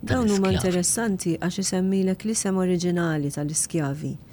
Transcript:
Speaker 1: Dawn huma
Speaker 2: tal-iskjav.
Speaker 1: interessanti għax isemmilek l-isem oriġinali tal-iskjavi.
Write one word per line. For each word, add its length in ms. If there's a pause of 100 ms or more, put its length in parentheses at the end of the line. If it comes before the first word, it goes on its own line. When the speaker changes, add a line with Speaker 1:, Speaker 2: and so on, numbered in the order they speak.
Speaker 1:
Dawn 260
huma 180
Speaker 2:
tal-iskjav. 60
Speaker 1:
interessanti 840
għax 220
isemmilek 680
l-isem 300
oriġinali 800
tal-iskjavi. 800 (200)